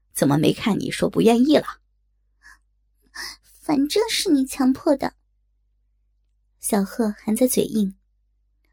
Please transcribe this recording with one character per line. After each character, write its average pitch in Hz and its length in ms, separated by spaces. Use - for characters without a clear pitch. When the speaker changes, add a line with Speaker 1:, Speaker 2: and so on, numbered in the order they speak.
Speaker 1:
怎 - 140
么 143 100
没 160 160
看 - 260
你 - 120
说 - 180
不 170 120
愿 226 180
意 277 180
了？”“ - 240
Speaker 2:
反 285 260
正 415 220
是 - 200
你 269 160
强 262 260
迫 277 240
的。” - 200
小 202 240
贺 214 280
还 214 240
在 254 120
嘴 220 160
硬， 202 340